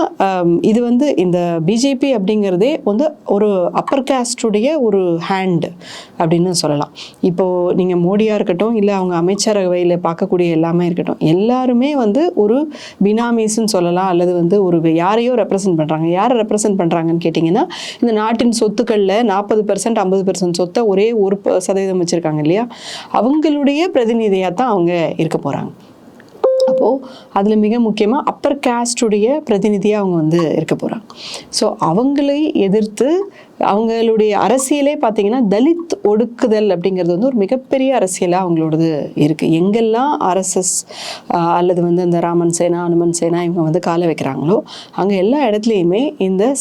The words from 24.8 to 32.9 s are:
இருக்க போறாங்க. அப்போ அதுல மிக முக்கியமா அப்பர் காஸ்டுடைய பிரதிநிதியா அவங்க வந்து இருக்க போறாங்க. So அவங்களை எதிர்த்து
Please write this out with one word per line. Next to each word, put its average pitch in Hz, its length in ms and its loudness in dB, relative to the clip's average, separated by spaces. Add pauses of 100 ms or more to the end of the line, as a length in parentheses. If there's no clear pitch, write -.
இருக்க 156 360 -2
போறாங்க. - 180 -6 (1000)
அப்போ 254 320 2 (320)
அதுல 202 240 2
மிக 214 240 2
முக்கியமா 214 440 0
அப்பர் 285 420 -2
காஸ்டுடைய 240 640 0 (220)
பிரதிநிதியா 208 420 2
அவங்க 196 240 0
வந்து 160 400 2
இருக்க - 180 -2
போறாங்க. - 280 -6 (460)
So - 320 -2
அவங்களை 277 720 0
எதிர்த்து 220 760 0 (300)